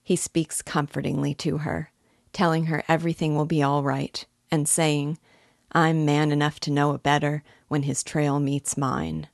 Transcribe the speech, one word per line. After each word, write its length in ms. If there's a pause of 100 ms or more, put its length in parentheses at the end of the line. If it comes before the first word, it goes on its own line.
He 140
speaks 480
comfortingly 800
to 160
her, 320 (420)
telling 340
her 200
everything 480
will 120
be 180
all 180
right, 420 (240)
and 200
saying, 500 (540)
"I'm 320
man 260
enough 300
to 100
know 220
it 100
better 400 (240)
when 160
his 220
trail 340
meets 380
mine." 580